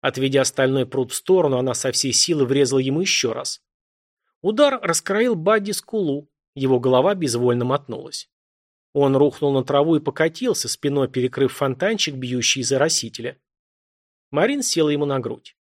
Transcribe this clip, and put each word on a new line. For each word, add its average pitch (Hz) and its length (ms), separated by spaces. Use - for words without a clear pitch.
Отведя 135 420
стальной 131 420
прут 131 260
в - 40
сторону, 160 420
она 127 160
со 131 180
всей 131 200
силы 143 340
врезала 135 340
ему 135 220
ещё 123 320
раз. - 280
Удар 254 400
раскроил 208 540
Бадди 202 360
скулу, 151 580
его 131 240
голова 131 360
безвольно 123 480
мотнулась. 135 680
Он 139 220
рухнул 143 380
на 131 100
траву 147 320
и 147 60
покатился, 165 680
спиной 139 400
перекрыв 131 460
фонтанчик, 147 600
бьющий 127 460
из 117 120
оросителя. 131 640
Марин 233 320
села 156 260
ему 147 160
на 139 140
грудь. - 420